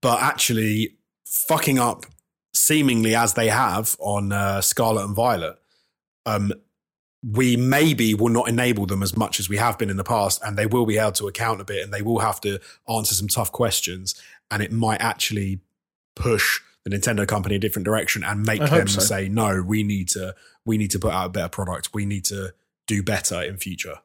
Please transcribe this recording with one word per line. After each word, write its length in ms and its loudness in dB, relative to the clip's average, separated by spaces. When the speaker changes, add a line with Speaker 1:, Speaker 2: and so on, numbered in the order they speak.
Speaker 1:
But 200 2
actually 720 0
fucking 520 0
up 280 0
seemingly 640 4
as 180 4
they 160 2
have 500 0
on, 320 -2
uh, 300 0
Scarlet 420 0
and 120 -4
Violet, 420 0
um, 280 0
we 360 2
maybe 560 4
will 160 2
not 180 2
enable 380 2
them 180 -2
as 140 -2
much 240 0
as 80 -6
we 80 -2
have 200 0
been 120 -2
in 80 -4
the 80 -4
past, 360 2
and 160 -6
they 80 2
will 200 4
be 100 2
held 200 2
to 120 -4
account 320 -2
a 60 -12
bit, 180 -6
and 100 -10
they 80 -4
will 180 0
have 200 0
to 200 -4
answer 240 0
some 140 -2
tough 240 -2
questions, 640 -2
and 140 -2
it 80 -4
might 300 0
actually 580 -2
push 460 0
the 100 -8
Nintendo 320 0
company 280 0
a 40 0
different 240 -2
direction 400 0
and 220 -2
make 160 0
Speaker 2:
I 60 2
hope 120 6
Speaker 1:
them 80 2
Speaker 2:
so. 140 0
Speaker 1:
say, 260 0
"No, 340 2
we 220 0
need 260 -2
to, 240 -6
we 140 0
need 140 0
to 80 -2
put 120 0
out 140 0
a 40 -4
better 200 -4
product. 440 -6
We 120 -4
need 200 -4
to 280 -6
do 160 0
better 380 -2
in 160 -8
future." 480 -10